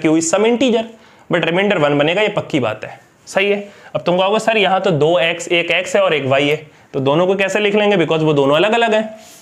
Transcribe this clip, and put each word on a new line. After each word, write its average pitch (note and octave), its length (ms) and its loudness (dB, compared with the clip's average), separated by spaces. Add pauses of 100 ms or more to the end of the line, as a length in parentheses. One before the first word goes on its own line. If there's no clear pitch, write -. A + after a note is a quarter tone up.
q D#3 100 2
is D#3+ 220 0
some G3+ 100 2
integer, A3+ 380 0 (500)
but E3+ 120 0
remainder F#3 360 0
one D3 180 2
बनेगा, E3+ 240 0
ये G#3 60 0
पक्की D3+ 320 -4
बात G#2+ 240 -6
है, - 160 -18 (260)
सही G3+ 240 -2
है। G3+ 180 -4 (260)
अब D3+ 60 -4
तुम F3 180 0
कहोगे, G3 200 0
"सर, A3 180 0
यहाँ F#3+ 240 2
तो G3 100 0
दो D#3+ 280 2
X, E3+ 300 -2
एक E3+ 220 0
X F#3 260 -2
है G3+ 60 4
और F3 120 2
एक C#3 100 -2
वाई C#3 240 0
है, D3+ 80 0 (360)
तो C#3 80 -4
दोनों D3 260 2
को F#3+ 80 0
कैसे F#3+ 260 -2
लिख G3+ 140 0
लेंगे, G#3 220 2
because D#3+ 260 0
वो D#3 100 2
दोनों C#3+ 240 2
अलग G#3 160 2
अलग A#3 220 0
हैं।" A3 200 -4 (280)